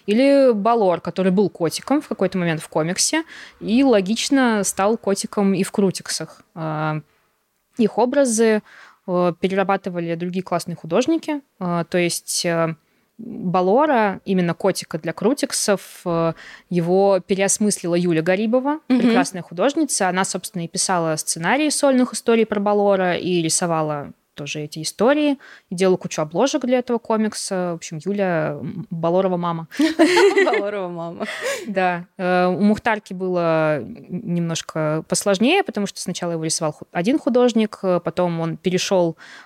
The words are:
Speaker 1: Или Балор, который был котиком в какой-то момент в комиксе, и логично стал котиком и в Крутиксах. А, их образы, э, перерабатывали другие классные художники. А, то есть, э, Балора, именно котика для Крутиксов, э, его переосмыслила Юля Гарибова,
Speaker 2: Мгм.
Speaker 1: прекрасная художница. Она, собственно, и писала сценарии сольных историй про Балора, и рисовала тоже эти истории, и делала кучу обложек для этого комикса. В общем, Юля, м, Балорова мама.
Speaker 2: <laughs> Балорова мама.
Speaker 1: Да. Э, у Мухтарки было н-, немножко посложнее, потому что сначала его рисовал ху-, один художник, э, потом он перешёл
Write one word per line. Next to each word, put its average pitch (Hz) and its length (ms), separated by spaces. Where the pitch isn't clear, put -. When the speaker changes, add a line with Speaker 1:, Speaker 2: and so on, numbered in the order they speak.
Speaker 1:
Или 262 480
Балор, 202 480
который 185 300
был 185 180
котиком 175 500
в - 80
какой-то 190 300
момент 170 240
в - 80
комиксе, 180 540
и 220 240
логично 226 800
стал 196 340
котиком 196 580
и 180 80
в - 80
Крутиксах. - 720
А, 156 480
их 214 180
образы, 233 640
э, 180 320
перерабатывали 185 720
другие 180 300
классные 170 320
художники. 285 640
А, 175 260
то - 120
есть, - 480
э, 165 300
Балора, 196 1080
именно 180 280
котика - 460
для 165 120
Крутиксов, - 920
э, 165 280
его 185 560
переосмыслила 190 680
Юля 175 260
Гарибова, 226 580
Speaker 2:
Мгм. 247 120
Speaker 1:
прекрасная 226 400
художница. 220 680
Она, 185 160
собственно, 175 420
и - 20
писала 170 480
сценарии 220 540
сольных 254 440
историй 226 320
про 214 140
Балора, 202 580
и 180 240
рисовала 156 720
тоже 147 260
эти 151 220
истории, 285 560
и 190 40
делала 185 220
кучу - 240
обложек 208 420
для 254 140
этого 247 220
комикса. 202 720
В 170 60
общем, 165 280
Юля, 175 560
м, - 300
Балорова 180 460
мама. 170 300
Speaker 2:
<laughs> 359 640
Балорова 208 440
мама. 170 360
Speaker 1:
Да. 180 380
Э, 180 260
у 180 160
Мухтарки 208 540
было 165 640
н-, 110 60
немножко 165 1000
посложнее, 220 560
потому 208 240
что - 120
сначала 175 340
его 160 100
рисовал 160 300
ху-, - 180
один 202 260
художник, 240 640
э, 180 180
потом 170 400
он 165 180
перешёл 175 600